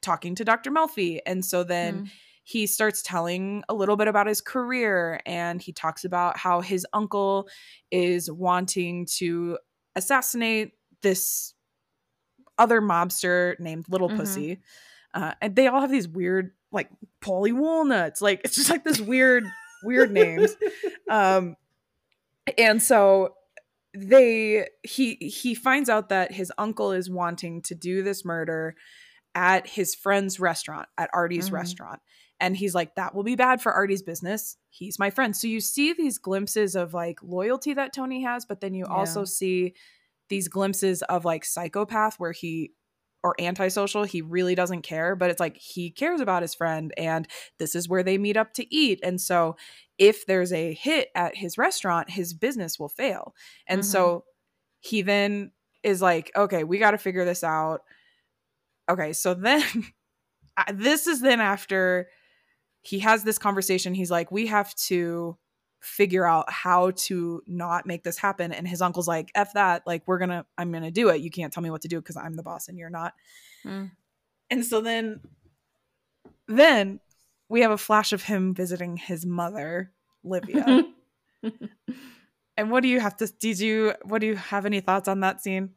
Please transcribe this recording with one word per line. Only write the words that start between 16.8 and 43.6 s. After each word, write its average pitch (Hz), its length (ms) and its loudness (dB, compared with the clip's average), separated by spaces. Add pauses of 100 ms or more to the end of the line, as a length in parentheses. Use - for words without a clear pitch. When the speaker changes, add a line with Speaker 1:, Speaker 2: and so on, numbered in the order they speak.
Speaker 1:
Paulie 202 320 0
Walnuts. 269 680 0
Like, 196 220 2
it's - 120 -4
just, 277 140 2
like, 294 140 2
this 294 160 0
weird, 247 460 4 (200)
Speaker 2:
<laughs> - 180 -20
Speaker 1:
weird 247 280 6
names. 427 440 4 (540)
Um, 190 460 4 (1040)
and 220 240 6
so 196 540 6 (580)
they, 220 720 6 (160)
he, - 320 -2
he - 380 -6
finds 262 360 0
out 214 200 2
that 185 220 0
his 185 260 -8
uncle 208 340 -2
is 185 180 -4
wanting 175 540 -6
to 180 120 -10
do 180 280 -4
this 196 220 -6
murder 160 500 -4 (600)
at 180 320 4
his - 280 -4
friend's 196 440 0
restaurant, 160 480 -4 (100)
at 165 160 -4
Artie's 175 340 0
Speaker 2:
Mm-hmm. 185 80 -6
Speaker 1:
restaurant. 175 460 -10 (380)
And 185 180 0
he's 190 180 -2
like, 170 200 -2
"That 185 180 -6
will 196 100 -6
be 240 120 -2
bad 254 260 4
for 220 100 0
Artie's 196 300 0
business. 175 560 -8 (120)
He's - 300 -14
my 196 120 0
friend." 226 260 0
So 233 100 -4
you 220 140 -2
see 294 320 0
these 311 240 -2
glimpses 196 580 -2
of, 175 180 -4
like, 170 280 -6
loyalty 226 540 -4
that 269 180 -4
Tony 262 300 -6
has, 247 220 -4
but 190 160 -10
then 196 120 -6
you 185 120 -6
also 180 360 -2
Speaker 2:
Yeah. 190 40 -4
Speaker 1:
see 180 500 -2 (520)
these 190 200 -4
glimpses 196 560 0
of, 175 200 -2
like, 165 220 -2
psychopath 214 760 -2
where 170 120 -6
he, 165 420 -8 (500)
or 175 160 2
antisocial, 190 680 0